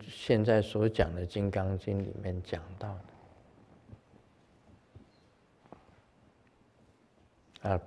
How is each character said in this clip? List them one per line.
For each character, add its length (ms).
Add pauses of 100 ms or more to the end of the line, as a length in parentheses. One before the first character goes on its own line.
现 400
在 180
所 280
讲 260
的 100
《金 240
刚 300
经》 240
里 180
面 220
讲 180 (160)
到 160 (4000)
的， 80
啊， 160